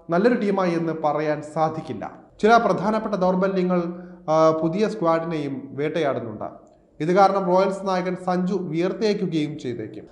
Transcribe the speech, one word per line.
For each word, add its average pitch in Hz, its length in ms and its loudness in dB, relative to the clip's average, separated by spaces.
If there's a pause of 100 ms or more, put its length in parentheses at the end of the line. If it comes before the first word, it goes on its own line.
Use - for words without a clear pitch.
(100)
നല്ലൊരു 208 240 4
ടീമായി 190 400 0
എന്ന് 165 180 -2 (120)
പറയാൻ 151 380 0
സാധിക്കില്ല. 156 720 -4 (300)
ചില 226 140 8
പ്രധാനപ്പെട്ട 208 580 0
ദൗർബല്യങ്ങൾ, 180 720 2 (460)
ആ, 160 200 6
പുതിയ 165 380 0
സ്ക്വാഡിനെയും 160 840 -2
വേട്ടയാടുന്നുണ്ട്. 131 760 -4 (560)
ഇത് 160 120 0
കാരണം 190 320 6
റോയൽസ് 190 440 2
നായകൻ 180 280 -2 (100)
സഞ്ജു 185 280 0
വിയർത്തേക്കുകയും 170 1040 -2
ചെയ്തേക്കും. 107 540 -10